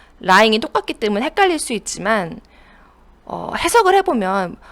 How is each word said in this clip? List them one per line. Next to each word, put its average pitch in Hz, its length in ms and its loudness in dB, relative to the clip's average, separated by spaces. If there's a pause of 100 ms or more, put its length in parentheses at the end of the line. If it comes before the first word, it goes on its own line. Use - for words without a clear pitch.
(220)
lying이 214 360 4
똑같기 320 360 -4
때문에 208 320 -2
헷갈릴 349 320 0
수 - 140 -6
있지만, 196 680 -4 (840)
어, - 320 -10
해석을 370 380 2
해보면 202 600 0 (140)